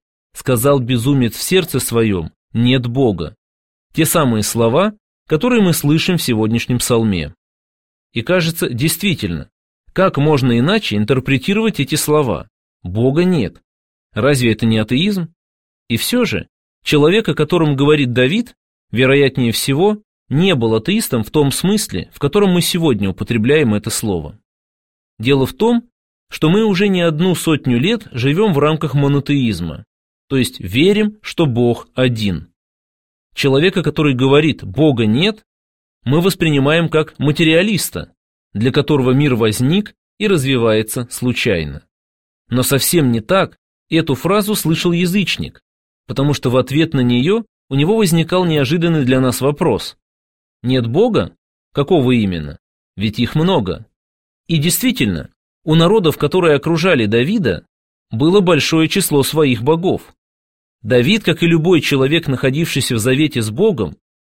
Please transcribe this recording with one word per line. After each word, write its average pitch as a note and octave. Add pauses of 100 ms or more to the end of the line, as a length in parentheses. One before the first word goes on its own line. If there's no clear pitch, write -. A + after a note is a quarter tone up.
(340)
«Сказал C3+
безумец B2
в -
сердце F3+
своем: A2 (200)
нет B2
Бога». A#2 (580)
Те D#3+
самые B2
слова, B2 (320)
которые A#3
мы F#3+
слышим D#3+
в E3
сегодняшнем A#2
псалме. G#2+ (760)
И A#2
кажется, E3
действительно, A#2+ (420)
как F#3
можно C#3
иначе C#3+
интерпретировать C#3
эти C#3
слова? C#3+ (320)
Бога B2
нет. F3+ (520)
Разве B2
это A2
не A2
атеизм? E3 (580)
И A#2
все B3
же, A2 (360)
человек, D#3
о D3
котором D3+
говорит C#3+
Давид, C#3 (340)
вероятнее C3
всего, F#3+ (260)
не E3+
был A2+
атеистом B2+
в -
том C#3+
смысле, -
в -
котором G3
мы F3
сегодня B2+
употребляем A#2
это G#2
слово. E2+ (800)
Дело C3
в B2
том, A#3 (440)
что -
мы G#3
уже G3+
не F#3
одну E3+
сотню C3
лет G#3+
живем D3
в C#3
рамках D3
монотеизма, C3+ (420)
то C3+
есть B2+
верим, G3
что -
Бог A#2+
один. A2 (880)
Человека, D3+
который D3
говорит: C3+
«Бога A#2
нет», D#3 (580)
мы C3+
воспринимаем D#3+
как D#3
материалиста, D#3+ (400)
для A#2
которого C3+
мир C3+
возник B2 (240)
и G#3
развивается B2
случайно. F2 (640)
Но B2
совсем C#3
не A2+
так F3+ (320)
эту D#3
фразу G3+
слышал E3
язычник, F3 (460)
потому C#3
что -
в B2
ответ D3
на C3
нее C3 (240)
у C3+
него D3+
возникал F3+
неожиданный D#3+
для C3
нас B2+
вопрос: C#3 (680)
«Нет B2
Бога? D#3+ (360)
Какого C#3+
именно? F2+ (400)
Ведь G#2
их A#2+
много». D3+ (600)
И E3
действительно, C#3 (340)
у D#3
народов, E3
которые D#3
окружали D#3+
Давида, A#2+ (460)
было D#3+
большое D#3+
число D3+
своих C3
богов. D#3+ (680)
Давид, B2+
как E3+
и E3+
любой E3+
человек, C#3
находившийся C3+
в A2+
завете C3
с G#2+
Богом, A#2 (360)